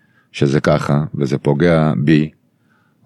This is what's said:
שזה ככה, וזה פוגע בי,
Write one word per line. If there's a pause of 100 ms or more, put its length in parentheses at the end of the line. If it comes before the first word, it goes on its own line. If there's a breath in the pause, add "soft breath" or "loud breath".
(320)
שזה
ככה, (100)
וזה
פוגע (120)
בי, (760)